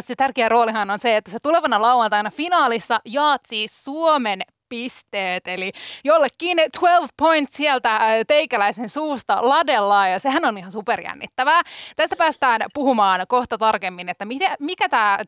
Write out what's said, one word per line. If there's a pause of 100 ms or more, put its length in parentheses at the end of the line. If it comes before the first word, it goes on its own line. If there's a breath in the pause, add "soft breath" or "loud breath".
se
tärkeä
roolihan
on
se,
että
sä
tulevana
lauantaina
finaalissa
jaat
siis
Suomen (260)
pisteet,
eli (320 loud breath)
jollekin (220)
twelve (100)
points
sieltä,
äh, (240)
teikäläisen
suusta
ladellaan,
ja
sehän
on
ihan
superjännittävää. (340 loud breath)
Tästä
päästään (140)
puhumaan
kohta
tarkemmin,
että
mitä,
mikä
tää